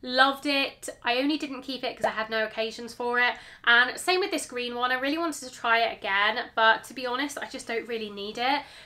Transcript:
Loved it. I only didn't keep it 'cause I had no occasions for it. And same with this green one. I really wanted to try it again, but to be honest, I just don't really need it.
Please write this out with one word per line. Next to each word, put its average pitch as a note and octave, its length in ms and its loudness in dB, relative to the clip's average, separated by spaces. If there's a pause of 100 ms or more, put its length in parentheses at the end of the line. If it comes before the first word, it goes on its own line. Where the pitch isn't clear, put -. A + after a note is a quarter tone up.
Loved C4 400 4
it. C#4 420 -2 (140)
I A#3+ 160 2
only C#4+ 180 2
didn't C#4 280 -6
keep B3+ 200 -8
it B3 120 -4
'cause - 100 -2
I G#3+ 60 2
had G#3+ 180 -4
no A3 160 0
occasions A3+ 480 -6
for A#3+ 260 0
it. B3 140 4 (300)
And A#3+ 360 6
same F#4 200 2
with G4+ 100 0
this D#4+ 160 -2
green A#3+ 300 -6
one. B3 160 -2
I B3+ 80 0
really C#4+ 180 0
wanted D#4 300 -4
to B3+ 40 -12
try A#3 280 2
it A3+ 180 0
again, G#3 560 0
but A3+ 300 6
to A#3 100 -16
be B3+ 140 -8
honest, C4 340 -4
I - 60 -8
just - 180 -12
don't A3+ 220 -4
really A3 240 -6
need G3+ 260 -8
it. C4+ 240 2 (240)